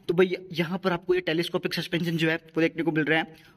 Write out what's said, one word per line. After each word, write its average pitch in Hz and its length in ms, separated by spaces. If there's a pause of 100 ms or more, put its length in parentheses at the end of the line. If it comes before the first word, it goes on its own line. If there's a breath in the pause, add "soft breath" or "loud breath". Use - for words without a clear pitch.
तो 175 60
भाई 180 220 (160)
यहाँ 170 260
पर 185 140
आपको 175 220
ये 180 60
telescopic 170 540
suspension 170 420
जो 160 140
है, 165 60
वो - 240
देखने 160 220
को 156 100
मिल 156 120
रहा 156 140
है। 156 180 (200 loud breath)